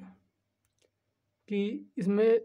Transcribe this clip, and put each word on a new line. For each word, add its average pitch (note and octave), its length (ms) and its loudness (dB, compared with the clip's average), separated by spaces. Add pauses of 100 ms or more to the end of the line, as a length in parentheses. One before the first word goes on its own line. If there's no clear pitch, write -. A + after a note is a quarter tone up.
(1500)
कि G#3 480 -4
इसमें A3 480 2